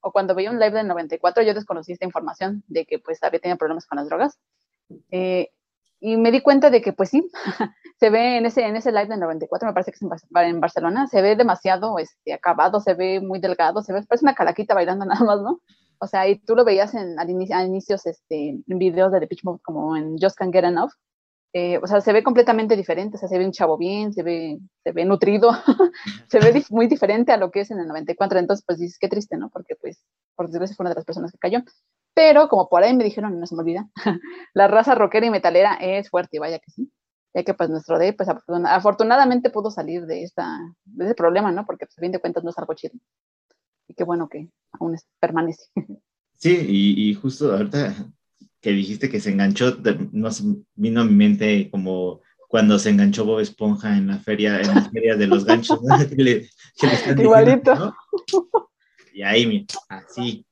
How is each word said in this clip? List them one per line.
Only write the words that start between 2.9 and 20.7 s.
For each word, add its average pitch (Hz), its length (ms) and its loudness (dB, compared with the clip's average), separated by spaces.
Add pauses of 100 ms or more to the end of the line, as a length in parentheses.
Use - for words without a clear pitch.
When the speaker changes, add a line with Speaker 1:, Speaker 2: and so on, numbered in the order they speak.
Speaker 1:
pues, - 240 -8
había 165 160 -2
tenido 175 200 -4
problemas 160 280 -6
con 147 100 -10
las 143 120 -8
drogas. 285 300 -4 (720)
Eh, 185 400 -4 (500)
y 220 160 -2
me 226 160 4
di 254 80 2
cuenta 277 300 6
de 240 100 4
que, 196 120 -4
pues, 190 180 -4
sí, 339 220 0
<laughs> - 440 -8 (240)
se 220 100 6
ve 240 280 2
en 226 80 0
ese, 233 160 0
en 214 140 -4
ese 226 160 -2
live 208 160 0
del 214 120 -8
noventa 160 240 -6
y - 40 -14
cuatro, 214 200 -4
me 196 60 -6
parece 185 180 -4
que - 40 -20
es - 60 -14
en 196 60 -8
Bar-, 175 380 -2
en 170 140 -2
Barcelona, 170 460 -2
se 220 160 2
ve 208 140 4
demasiado, 196 600 0
este, 160 340 -10
acabado, 180 480 0
se 196 140 0
ve 185 260 -2
muy 190 200 -8
delgado, 180 420 -2
se 202 100 -10
ve, 202 120 -4
parece 240 200 -2
una 269 100 4
calaquita 170 400 -2
bailando 190 300 -2
<laughs> - 20 -8
nada 202 180 2
más, 208 160 2
¿no? 254 200 -6 (380)
O 196 80 -10
sea, 190 200 -2
y 196 120 0
tú 220 180 0
lo 247 80 6
veías 202 300 2
en, 175 260 -8
al 170 80 -6
ini-, 185 240 -4
a 185 120 0
inicios, 190 420 -4
este, 151 600 -8
en 185 120 -6
videos 185 340 2
de 190 80 2
Depeche 170 240 -8
Mode, 180 180 -8
como 160 340 -6
en 156 220 -6
Just 190 200 0
Can't 185 160 -6
Get 180 100 4
Enough. 175 280 -2 (600)